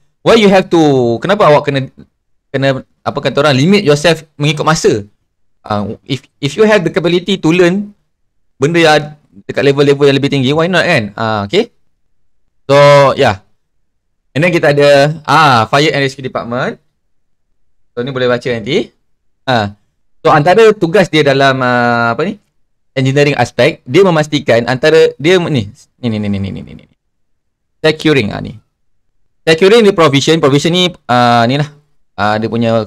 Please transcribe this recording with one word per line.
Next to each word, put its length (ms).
Why 160
you 160
have 160
to, 560
kenapa 240
awak 160
kena, 240
kena, 320
apa 400
kata 160
orang, 160
limit 320
yourself 320
mengikut 320
masa? 400
Ah, 240
if, 240
if 160
you 80
have 160
the 80
capability 480
to 80
learn 480
benda 240
yang 320
dekat 160
level-level 480
yang 80
lebih 160
tinggi, 160
why 160
not, 160
kan? 320
Ah, 320
okey. 240
So, 100
yeah. 300
And 80
then 80
kita 240
ada, 540
ah, 420
Fire 240
and 80
Rescue 240
Department. 540
So, 80
ni 80
boleh 160
baca 240
nanti. 400
Ah. 260
So, 140
antara 400
tugas 320
dia 160
dalam, 400
ah, 500
apa 140
ni? 80
Engineering 400
aspect, 480
dia 160
memastikan 640
antara, 560
dia 160
ni, 320
ni, 80
ni, 80
ni, 100
ni, 140
ni, 80
ni, 100
ni, 120
ni. 140
Securing, 560
ah, 80
ni. 160
Securing 400
the 80
provision. 480
Provision 320
ni, 160
ah, 400
ni 160
lah. 80
Ah, 240
dia 80
punya 360